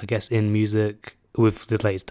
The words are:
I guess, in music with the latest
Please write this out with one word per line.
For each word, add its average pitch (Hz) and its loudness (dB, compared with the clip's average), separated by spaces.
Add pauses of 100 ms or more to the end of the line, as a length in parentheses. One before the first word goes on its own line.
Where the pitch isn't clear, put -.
I 104 -10
guess, 104 -2
in 107 0
music 107 -2 (200)
with 110 2
the 110 0
latest 98 -4